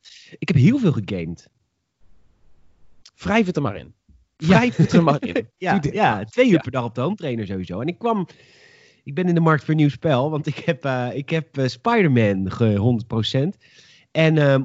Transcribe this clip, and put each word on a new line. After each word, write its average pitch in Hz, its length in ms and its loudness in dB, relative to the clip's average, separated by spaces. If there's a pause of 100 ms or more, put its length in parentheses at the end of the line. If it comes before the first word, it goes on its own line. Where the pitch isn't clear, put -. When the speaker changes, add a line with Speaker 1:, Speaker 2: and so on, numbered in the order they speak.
(380)
Speaker 1:
Ik - 100 -10
heb 180 80 0
heel 190 220 6
veel 196 140 2
gegamed. 87 560 -8 (1700)
Speaker 2:
Wrijf 202 300 -2
het 180 100 -6
er 147 60 -2
maar 101 140 -6
in. 65 160 -18 (440)
Speaker 1:
Ja. 160 100 -6
Speaker 2:
Wrijf 226 300 4
het - 160 2
er 180 100 6
maar 143 240 0
in. 180 260 -6
Speaker 1:
<laughs> - 40 -20
Ja, 180 160 -2
Speaker 2:
Doe 160 80 2
dit 139 120 -4
Speaker 1:
ja, 180 220 0
Speaker 2:
maar. 101 120 -6
Speaker 1:
twee 247 200 0
uur 226 60 4
Speaker 2:
Ja. 160 80 4
Speaker 1:
per 120 100 -10
dag 127 140 -4
op 120 100 -8
de 123 60 -6
home 170 160 -4
trainer 120 300 -6
sowieso. 92 340 -8
En 135 60 -6
ik 175 120 -6
kwam, 220 280 -4 (760)
ik 139 100 -14
ben 180 140 -2
in 175 60 2
de 165 60 2
markt 156 240 2
voor - 100 -6
een 156 60 0
nieuw 147 80 6
spel, 143 420 0
want 147 160 -6
ik 151 120 -6
heb, - 260 -6
eh, 127 280 -4
ik 139 180 -8
heb, 160 280 -6
eh, 131 80 0
Spider-Man 120 840 2
ge-, 107 260 0
honderd 117 300 0
procent. 135 500 -4 (540)
En, 160 280 2
ehm, 139 260 4